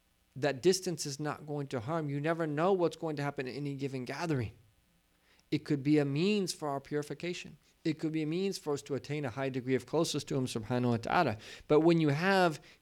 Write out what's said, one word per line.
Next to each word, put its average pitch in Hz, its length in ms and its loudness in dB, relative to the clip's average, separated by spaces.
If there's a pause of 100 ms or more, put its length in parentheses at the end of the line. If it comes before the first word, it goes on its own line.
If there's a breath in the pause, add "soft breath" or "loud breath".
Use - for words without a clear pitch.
(340)
that 135 260 -2
distance 185 460 2
is 139 140 -8
not 151 260 -6
going 147 220 -6
to 135 100 -4
harm. 151 320 -4
You 143 100 -2
never 165 240 0
know 156 280 2
what's 170 240 2
going 160 200 -6
to 143 60 -4
happen 143 240 -4
in 123 80 -8
any 143 220 -6
given 131 280 -4
gathering. 139 460 -2 (1000)
It 147 120 -2
could 139 200 -2
be 151 140 6
a 143 60 4
means 175 480 0
for 151 160 -6
our 139 120 -2
purification. 147 760 -8 (280)
It 156 140 -2
could 156 140 -4
be 156 100 0
a 151 40 -2
means 180 320 -2
for 147 140 -4
us 139 100 -2
to 143 120 -6
attain 143 320 -4
a 120 40 -4
high 135 200 -4
degree 131 240 0
of 123 120 2
closeness 156 380 0
to 151 120 -2
him, 131 100 0
subhanahu 123 440 0
wa 120 60 4
ta'ala. 113 400 2 (320 loud breath)
But 151 120 8
when 165 200 6
you 151 80 4
have 175 500 4 (240 soft breath)